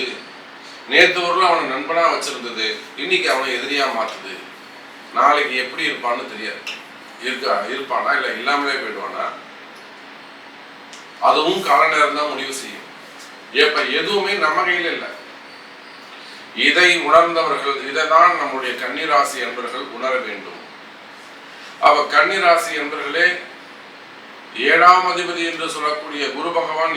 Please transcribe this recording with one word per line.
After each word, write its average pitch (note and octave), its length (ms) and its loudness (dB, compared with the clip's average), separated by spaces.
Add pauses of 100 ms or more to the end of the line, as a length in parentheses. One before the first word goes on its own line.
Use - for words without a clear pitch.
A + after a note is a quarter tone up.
(920)
நேத்து F4 300 6
வரலும் F4 280 4
அவனை - 240 2
நண்பனா - 300 0 (100)
வச்சிருந்தது, A#2 520 -4 (380)
இன்னைக்கு F3 280 0
அவனை C3+ 260 0
எதிரியா C#3+ 280 -2 (120)
மாத்துது. - 360 -8 (840)
நாளைக்கு C#3 460 4
எப்படி B2+ 260 -6
இருப்பான்னு B2 420 -4
தெரியாது. G#2+ 300 -8 (640)
இருக்கா, B2+ 300 -2 (200)
இருப்பானா, C3 440 -2
இல்ல B2 120 -2 (100)
இல்லாமலே C#3+ 420 0
போயிடுவானா? - 440 -6 (2000)
அதுவும் F3 400 4
கால - 200 6
நேரம் - 320 2
தான் - 120 -2
முடிவு - 300 -6
செய்யும். - 260 -14 (760)
எப்ப D3 140 2 (220)
எதுவுமே G3 340 0 (120)
நம்ம D3+ 220 2
கையில F3+ 280 0
இல்ல. - 100 -8 (1600)
இதை F3+ 220 4 (180)
உணர்ந்தவர்கள், E3 720 4 (120)
இதை D#3 180 -2
தான் D#3+ 340 8
நம்முடைய C3 300 -4 (100)
கன்னிராசி C#3 640 0
அன்பர்கள் A#2+ 400 -8 (120)
உணர A2 140 -4 (140)
வேண்டும். G2+ 340 -12 (1300)
அப்ப D3 180 6 (120)
கன்னிராசி E3+ 560 4 (100)
அன்பர்களே, C#3+ 440 -2 (1400)
ஏழாம் F3+ 420 8
அதிபதி E3+ 380 -2
என்று D#3+ 260 -6
சொல்லக்கூடிய D3 480 -4 (100)
குரு D#3+ 240 -4
பகவான் D#3+ 400 0